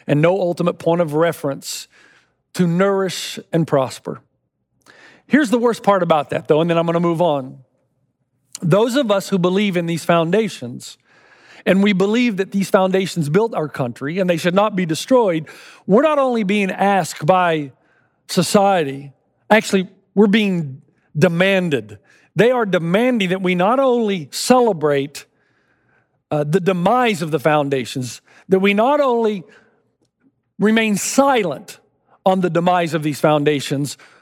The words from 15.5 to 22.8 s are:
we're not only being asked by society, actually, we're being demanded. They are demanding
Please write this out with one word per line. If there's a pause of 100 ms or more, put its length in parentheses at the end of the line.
we're
not
only
being
asked
by (540)
society, (380)
actually, (280)
we're
being (340)
demanded. (360)
They
are
demanding